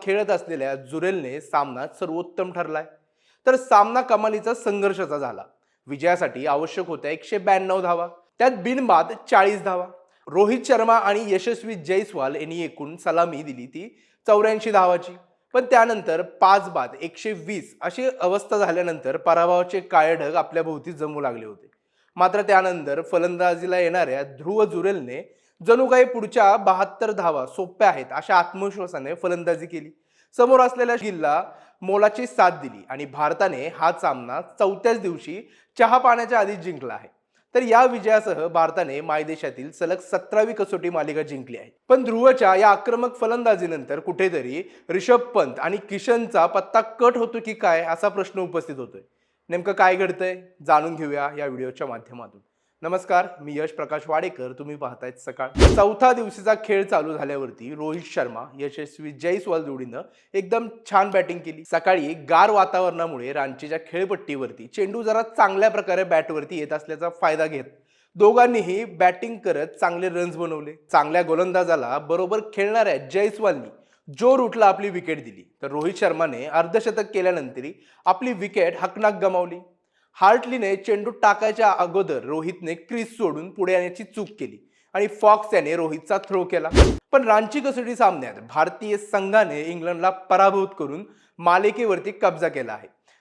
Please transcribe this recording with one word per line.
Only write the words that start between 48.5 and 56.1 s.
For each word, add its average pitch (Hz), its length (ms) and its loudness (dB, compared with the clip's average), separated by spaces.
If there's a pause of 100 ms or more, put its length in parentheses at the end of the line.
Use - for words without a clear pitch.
होतोय. 107 240 -14 (480)
नेमकं 180 240 -4
काय 185 240 4
घडतंय 185 460 -4 (240)
जाणून 156 300 2
घेऊया 143 420 -4
या 147 80 -6
व्हिडिओच्या 127 400 -8
माध्यमातून. 117 540 -16 (420)
नमस्कार, 180 440 0 (140)
मी 147 180 -10
यश 156 120 -4
प्रकाश 151 380 -8
वाडेकर, 156 440 -4
तुम्ही 143 240 -14
पाहतायत 127 360 -12
सकाळ. - 640 2
चौथा 214 360 6